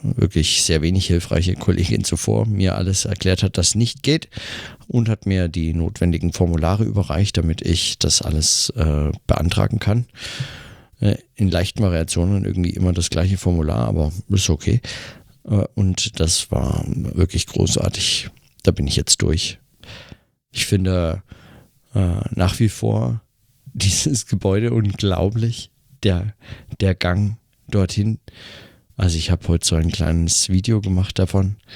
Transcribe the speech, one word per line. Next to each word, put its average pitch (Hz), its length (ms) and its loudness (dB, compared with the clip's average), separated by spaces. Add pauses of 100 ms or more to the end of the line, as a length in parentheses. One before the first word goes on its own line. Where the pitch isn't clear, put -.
wirklich - 600 0
sehr 80 180 2
wenig 87 280 0
hilfreiche 90 480 0
Kollegin - 480 0
zuvor 110 420 0
mir 95 300 0
alles 95 280 0
erklärt 92 380 0
hat, 95 160 0
das - 160 2
nicht 113 300 0
geht, 156 240 0 (580)
und 120 220 2
hat 110 180 -2
mir 92 220 2
die 80 260 -2
notwendigen 85 580 0
Formulare 87 520 2
überreicht, 98 520 0
damit 82 260 0
ich - 360 0
das - 240 0
alles, - 540 0
äh, 76 340 2 (160)
beantragen 101 540 0
kann. 117 260 0 (960)
Äh, 104 160 4 (180)
in 98 160 2
leichten 87 320 -2
Variationen 90 600 2
irgendwie 92 260 0
immer 90 220 2
das 85 180 -2
gleiche 92 280 2
Formular, 78 500 2
aber 76 240 0 (160)
ist 98 220 2
okay. 82 320 0 (600)
Äh, 101 200 2 (100)
und - 460 -2
das - 320 0
war 71 340 0
wirklich - 600 -2
großartig. - 840 0 (320)
Da - 80 4
bin 73 160 0
ich 69 80 -2
jetzt - 280 0
durch. - 360 0 (920)
Ich - 140 -4
finde, 92 580 0 (680)
äh, 92 260 2 (160)
nach - 240 2
wie 113 80 4
vor 110 520 -2 (260)
<laughs> - 280 -20
dieses 98 520 0
Gebäude 104 480 0
unglaublich, 104 960 0 (320)
der, 98 320 0 (460)
der 95 140 2
Gang 101 440 -2 (300)
dorthin. 101 500 0 (800)
Also 87 200 2
ich 82 140 -2
habe - 180 0
heute 85 160 2
so - 120 0
ein 82 140 2
kleines 82 600 0
Video 98 320 2
gemacht 95 360 0
davon, 95 380 2 (200)